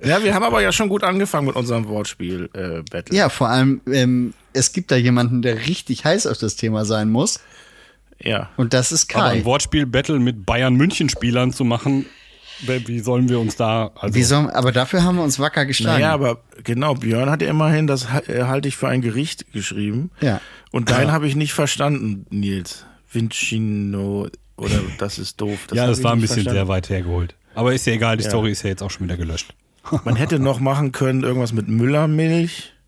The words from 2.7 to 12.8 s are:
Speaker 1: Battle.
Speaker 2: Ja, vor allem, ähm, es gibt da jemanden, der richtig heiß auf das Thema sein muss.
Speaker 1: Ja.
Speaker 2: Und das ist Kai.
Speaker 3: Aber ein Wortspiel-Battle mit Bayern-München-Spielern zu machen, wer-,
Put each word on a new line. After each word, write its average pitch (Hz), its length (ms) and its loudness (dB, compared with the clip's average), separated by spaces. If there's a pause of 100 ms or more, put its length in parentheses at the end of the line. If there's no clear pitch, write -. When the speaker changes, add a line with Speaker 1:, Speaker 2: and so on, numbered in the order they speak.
Speaker 1:
Battle. 87 260 -4
Speaker 2:
Ja, 196 120 4
vor 127 200 0
allem, 131 320 2 (100)
ähm, 127 440 2 (180)
es 131 200 0
gibt - 180 -4
da 139 60 4
jemanden, 123 460 2
der 113 240 0
richtig 147 380 -4
heiß 180 220 2
auf 113 120 -2
das 107 180 -4
Thema 110 280 0
sein 107 260 0
muss. 139 300 2 (800)
Speaker 1:
Ja. 107 360 -4
Speaker 2:
Und 120 180 0
das 127 180 2
ist - 160 0
Kai. 113 100 0
Speaker 3:
Aber 165 120 4
ein 117 140 0
Wortspiel-Battle 139 760 0
mit 120 280 0
Bayern-München-Spielern 127 1040 2
zu 131 120 -2
machen, 135 420 0 (540)
wer-, 123 260 -4